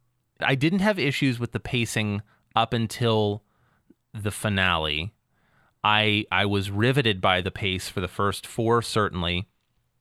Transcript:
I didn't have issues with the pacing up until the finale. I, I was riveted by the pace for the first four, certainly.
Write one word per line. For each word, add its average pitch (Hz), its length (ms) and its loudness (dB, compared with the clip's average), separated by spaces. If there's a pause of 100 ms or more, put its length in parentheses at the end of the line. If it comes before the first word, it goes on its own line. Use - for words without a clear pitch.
(420)
I 135 140 2
didn't 165 240 2
have 202 180 2
issues 131 420 0
with 120 120 -6
the 110 80 -4
pacing 107 640 -2 (320)
up 113 180 0
until 110 680 0 (720)
the 104 160 -6
finale. 90 840 0 (680)
I, 107 480 2
I 95 160 2
was 101 240 0
riveted 113 500 2
by 92 200 2
the 90 100 -4
pace 92 360 -4
for - 140 -6
the 87 60 -2
first - 400 -4
four, 117 340 0
certainly. 90 640 -2 (540)